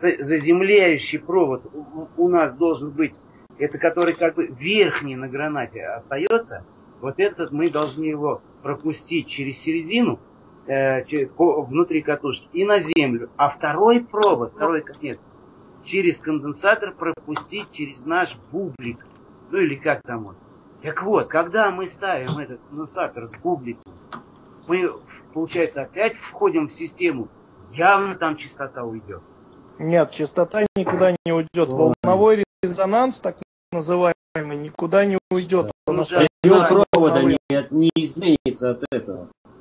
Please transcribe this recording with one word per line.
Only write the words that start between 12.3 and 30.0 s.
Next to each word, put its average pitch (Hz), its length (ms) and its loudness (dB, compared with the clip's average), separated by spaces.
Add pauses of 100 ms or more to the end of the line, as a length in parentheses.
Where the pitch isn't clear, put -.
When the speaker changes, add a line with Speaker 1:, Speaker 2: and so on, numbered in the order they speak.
Speaker 1:
и 185 120 0
на 208 140 4
землю. 147 580 0
А 143 120 4
второй 208 520 2
провод, 190 540 0
второй 156 260 0
конец, - 380 -12 (680)
через 175 320 0
конденсатор 156 760 -2
пропустить 165 800 -8
через 135 340 -12
наш 170 320 -2 (140)
бублик. 131 540 -8 (460)
Ну 175 60 -2
или 156 180 0
как 139 280 -2
там 110 240 -10
он. 98 80 -20 (460)
Так 151 220 -8
вот, 190 240 2
когда 170 440 0
мы 185 160 -8
ставим 151 520 -6
этот 127 300 -14
конденсатор 143 580 -10
с 104 40 -20 (120)
бубликом, 131 500 -6 (760)
мы, 180 260 0 (400)
получается, 160 480 -4
опять 214 340 -2
входим 160 540 -2
в - 40 -20
систему, 156 540 -4 (440)
явно 190 440 2
там 156 220 -4
частота 135 460 -12
уйдет. 107 380 -12 (560)
Speaker 2:
Нет, 160 340 2